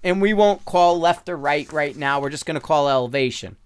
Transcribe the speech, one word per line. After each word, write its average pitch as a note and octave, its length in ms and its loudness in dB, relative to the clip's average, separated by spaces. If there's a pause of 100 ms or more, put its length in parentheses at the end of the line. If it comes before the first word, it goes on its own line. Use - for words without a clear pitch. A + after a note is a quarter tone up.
And F#3+ 180 0
we G#3 100 2
won't G#3 320 2
call F3 360 4
left E3+ 280 0
or F3 80 -6
right D3 360 -2
right D3 240 -2
now. C#3+ 240 0
We're C#3 100 -4
just D3 160 -10
gonna D#3 140 -4
call C#3+ 280 2
elevation. B2+ 760 -2